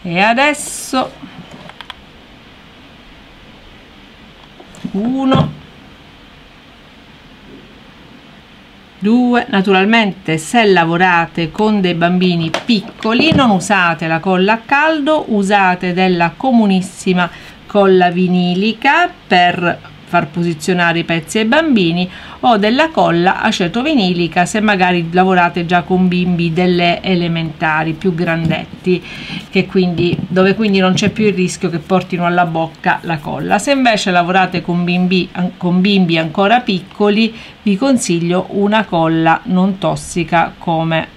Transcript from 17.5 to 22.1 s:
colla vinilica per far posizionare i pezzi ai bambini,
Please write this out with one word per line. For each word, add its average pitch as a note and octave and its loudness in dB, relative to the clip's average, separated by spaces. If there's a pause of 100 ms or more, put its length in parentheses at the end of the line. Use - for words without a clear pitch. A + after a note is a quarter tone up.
colla F#3+ 4
vinilica F#3 0 (160)
per F3 0 (120)
far F3 0
posizionare E3+ -2
i E3 -4
pezzi E3 -4
ai A3 2
bambini, A3 2 (320)